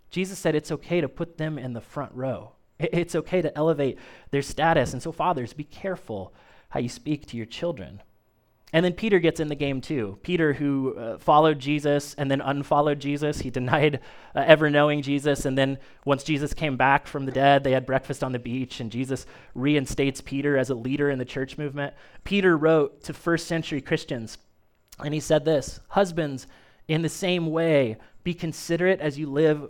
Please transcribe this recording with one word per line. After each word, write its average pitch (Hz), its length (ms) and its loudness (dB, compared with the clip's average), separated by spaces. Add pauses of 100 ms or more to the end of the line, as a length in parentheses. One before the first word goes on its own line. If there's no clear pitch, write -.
(100)
Jesus 185 280 -6
said, - 160 0
"It's 151 160 -2
okay 170 300 -2
to 156 80 -2
put - 300 -10
them 156 200 -6
in 127 140 -8
the 113 80 -8
front - 340 -10
row. 123 380 -6 (260)
I-, 165 140 -2
it's 170 240 -2
okay 175 260 0
to 151 160 -4
elevate 143 400 0 (320)
their 139 120 0
status. 151 500 2
And 127 100 -8
so 160 80 -8
fathers, 151 420 -2
be 147 120 -12
careful 117 680 -10 (360)
how - 100 -6
you 120 100 -2
speak 147 380 -6
to - 100 -12
your 113 100 -8
children." 101 540 -8 (720)
And 170 120 4
then 175 80 2
Peter 202 260 2
gets 165 220 2
in 151 80 -2
the 147 80 -4
game 139 240 -2
too. 110 420 -4
Peter, 165 300 0
who, 135 420 -2
uh, 113 240 -10
followed 156 400 6
Jesus 143 560 0
and 135 160 -2
then 139 100 2
unfollowed 143 600 0
Jesus. 143 400 -2
He - 100 -6
denied, 143 480 0 (380)
uh, 139 100 0
ever 156 240 8
knowing 147 320 4
Jesus. 143 440 0
And 135 120 0
then 135 200 0 (260)
once 139 180 0
Jesus 147 320 -2
came 143 220 -2
back 135 320 4
from 139 180 -6
the 127 60 -6
dead, 139 320 6
they 135 80 2
had 127 140 0
breakfast 131 360 -2
on 131 80 -2
the 123 80 -4
beach, 123 400 -6
and 113 140 -8
Jesus 131 340 -4 (280)
reinstates 139 640 0
Peter 139 360 -2
as 131 140 0
a 127 60 0
leader 139 340 0
in 135 80 -2
the 127 60 -4
church 131 340 -8
movement. 143 340 -6 (300)
Peter 190 340 4
wrote 151 460 4
to 165 100 -10
first 170 360 -2
century 165 320 -2
Christians, 131 580 -6 (640)
and 143 120 -4
he 156 60 -2
said 151 260 2
this, 151 440 0
"Husbands, 160 580 0 (400)
in 160 160 0
the 160 60 0
same 180 400 -2
way, 151 480 2 (280)
be 175 100 -2
considerate 170 680 0
as 147 180 -4
you 151 100 -6
live 147 420 2